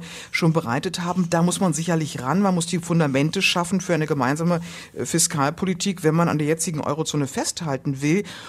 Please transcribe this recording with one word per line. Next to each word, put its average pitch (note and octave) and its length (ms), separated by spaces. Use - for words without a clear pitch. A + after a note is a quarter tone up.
schon D#3+ 240
bereitet D#3+ 500
haben. F3 280
Da E3+ 100
muss F3 180
man F#3 140
sicherlich D#3+ 480
ran. C3 180
Man G3+ 140
muss E3+ 140
die F#3 100
Fundamente D#3+ 640
schaffen F3 400
für F3 140
eine D3+ 100
gemeinsame, D#3 560
äh, A#2 100
Fiskalpolitik, E3+ 960
wenn D#3 100
man E3+ 160
an D3+ 80
der D3+ 80
jetzigen D#3 360
Eurozone D3 440
festhalten C#3+ 800
will. E3+ 200